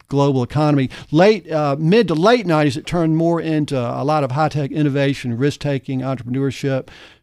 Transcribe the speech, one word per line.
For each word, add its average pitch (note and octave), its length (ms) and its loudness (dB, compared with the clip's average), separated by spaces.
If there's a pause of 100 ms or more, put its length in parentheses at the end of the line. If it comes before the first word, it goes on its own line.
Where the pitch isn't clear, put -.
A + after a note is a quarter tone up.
global C#3 360 2
economy. C#3+ 460 0 (220)
Late, F3 400 4
uh, D3+ 280 0
mid F3+ 280 4
to E3 60 0
late G#3 320 4
nineties, D3+ 320 2
it - 80 -10
turned D#3+ 320 0
more E3 240 0
into D#3 360 -2
a B2+ 280 -4
lot D3+ 180 0
of B2+ 80 -4
high-tech C#3+ 400 -2
innovation, C#3 640 -2
risk-taking, C3+ 680 -2
entrepreneurship, C3 840 -4 (360)